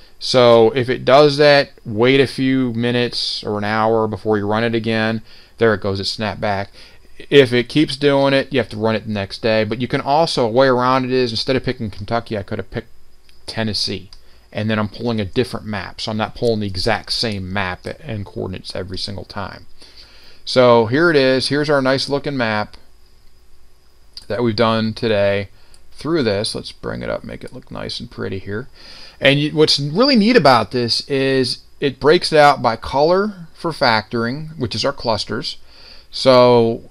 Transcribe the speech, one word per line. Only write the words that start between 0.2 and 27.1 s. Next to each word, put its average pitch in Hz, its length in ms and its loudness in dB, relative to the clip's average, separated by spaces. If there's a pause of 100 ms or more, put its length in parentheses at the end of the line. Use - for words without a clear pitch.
if 123 140 -2
it 127 160 -4
does 147 320 6
that, 143 340 4 (140)
wait 123 360 2
a 127 60 4
few 131 460 -2
minutes 120 720 -4
or 104 140 -4
an 104 60 -4
hour 110 440 2
before 107 300 0
you 101 80 -4
run 107 180 0
it 117 100 0
again. 110 480 -2 (340)
There 113 180 4
it 95 60 -4
goes, 98 180 -4
it 95 60 -6
snapped 104 360 -6
back. 101 300 -4 (600)
If 135 220 6
it 120 160 0
keeps 147 280 0
doing 139 360 2
it, 135 200 0
you 131 80 0
have 107 80 -2
to 110 80 -12
run 110 180 0
it 107 120 -4
the 107 60 -6
next 98 300 -6
day. 110 220 2
But 110 160 -4
you 120 80 -4
can 139 120 -2
also, 139 460 0
a 107 40 -2
way 131 180 4
around 127 360 2
it 123 60 -4
is, 127 220 0
instead 131 240 -2
of - 80 -4
picking 117 260 -6
Kentucky, 107 480 -6
I 98 60 -8
could 104 140 -8
have - 120 -10
picked - 220 -10 (540)
Tennessee. 104 640 -6 (420)
And 107 180 -4
then 107 80 0
I'm 107 100 -2
pulling 113 320 -4
a 104 40 -2
different 113 420 -4
map, 95 340 -10
so 113 120 -6
I'm 107 40 -4
not 107 200 -4
pulling 113 240 -2
the 104 80 -4
exact 101 440 -4
same 98 400 -6
map 92 340 -6 (140)
and 110 240 -8
coordinates - 520 -10
every 92 220 -8
single 95 260 -10
time. - 420 -12 (800)
So 120 420 4
here 156 240 2
it 156 60 4
is. 131 320 2
Here's 143 200 -2
our 143 140 2
nice 131 260 0
looking 143 280 -4
map 110 400 -4 (1500)
that 110 160 -2
we've 113 100 0
done 113 400 0
today 101 540 0 (420)
through 156 320 -4
this. 107 320 -2
Let's - 160 -12
bring - 320 -10
it 58 80 -6